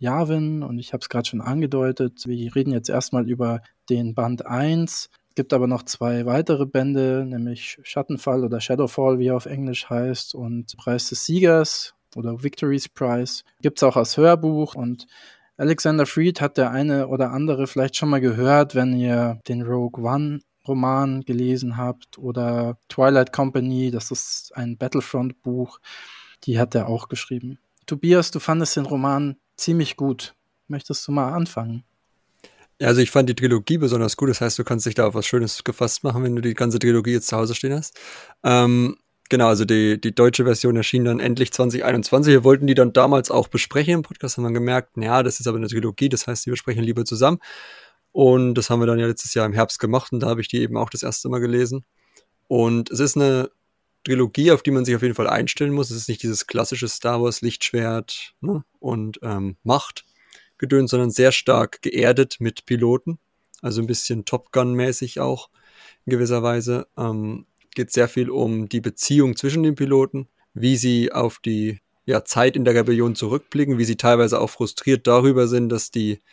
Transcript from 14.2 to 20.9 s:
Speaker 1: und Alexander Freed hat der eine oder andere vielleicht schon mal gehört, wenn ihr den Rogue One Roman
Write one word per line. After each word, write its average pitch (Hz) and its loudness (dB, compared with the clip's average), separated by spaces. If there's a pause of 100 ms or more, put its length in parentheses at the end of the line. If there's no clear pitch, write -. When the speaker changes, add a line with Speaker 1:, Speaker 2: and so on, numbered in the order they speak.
Speaker 1:
und 123 -8 (500)
Alexander 151 2
Freed 170 0
hat 143 -2
der 123 2
eine 139 0
oder 131 -2
andere 135 -2
vielleicht 135 -2
schon 151 -2
mal 143 2
gehört, 127 2
wenn 127 2
ihr 120 0
den 120 -4
Rogue 120 -4
One 143 -2 (260)
Roman 135 0